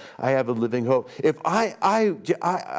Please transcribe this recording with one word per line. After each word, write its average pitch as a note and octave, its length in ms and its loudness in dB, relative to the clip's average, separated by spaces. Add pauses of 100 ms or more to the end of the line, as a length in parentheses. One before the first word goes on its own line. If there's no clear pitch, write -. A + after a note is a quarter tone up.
(180)
I B2+ 120 0
have C3 180 2
a B2 40 0
living A#2 340 -2
hope." B2+ 320 2
If D3+ 260 2
I, G3 380 0
I, G#3 340 2 (240)
I, F3+ 220 -2 (160)